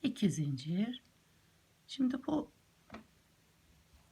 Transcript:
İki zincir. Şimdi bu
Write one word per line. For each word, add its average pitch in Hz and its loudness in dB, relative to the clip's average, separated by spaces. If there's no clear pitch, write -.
İki 208 2
zincir. 156 -2
Şimdi 262 0
bu 302 0